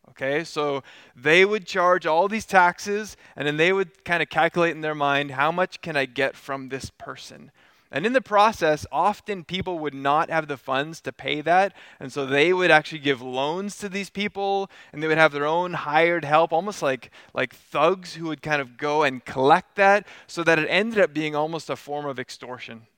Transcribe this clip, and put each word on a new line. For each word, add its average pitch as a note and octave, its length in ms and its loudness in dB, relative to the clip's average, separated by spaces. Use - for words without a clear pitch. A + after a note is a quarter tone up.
Okay, C#3+ 340 -4
so C#3+ 360 -4
they D#3 300 6
would G3+ 220 0
charge F3+ 400 2
all E3 240 2
these G#3+ 160 -6
taxes, G3 720 0
and C#3 100 -6
then D3 120 -2
they F3 160 4
would G3 320 -4
kinda E3+ 200 0
calculate E3 500 0
in D#3 60 -12
their D3+ 140 -6
mind, C#3+ 360 0
"How C#3+ 200 0
much F3+ 300 -4
can D#3+ 160 -6
I C3+ 80 0
get C3 320 -4
from C3+ 320 -10
this C3 200 -10
person?" C#3+ 600 -18
And F#3 120 -4
in A#3+ 80 -2
the C4 80 2
process, G3+ 680 2
often F#3+ 540 -2
people F3+ 360 -6
would D3 140 -6
not C#3 360 0
have D#3+ 180 -2
the C#3+ 80 -6
funds C#3 460 -6
to C3 100 -8
pay C#3+ 300 -6
that, F3+ 320 2
and C#3 120 -12
so C#3+ 140 -4
they C#3+ 280 4
would F3+ 180 4
actually D#3 280 4
give C3+ 220 0
loans D3 580 -4
to G#3 100 -8
these F#3+ 200 -8
people, G3 600 -4
and D3+ 100 -8
they D#3 40 -2
would D#3 100 2
have D#3 160 6
their C#3+ 120 -2
own F3 280 0
hired D#3+ 500 2
help, D#3 300 4
almost F#3+ 280 -4
like, C3+ 300 -2
like B2+ 200 -4
thugs E3 640 -2
who E3 120 -10
would D3+ 140 -8
kind D3+ 200 -2
of B2 160 -12
go D3 260 0
and C3 220 -2
collect C#3+ 500 2
that, G3+ 320 4
so - 160 -8
that D#3+ 160 4
it D#3 120 0
ended G#3+ 300 0
up D#3+ 140 2
being D3+ 220 -4
almost D#3 340 -4
a C3+ 60 -4
form D3 300 -10
of C3+ 120 -6
extortion. A#2+ 680 -14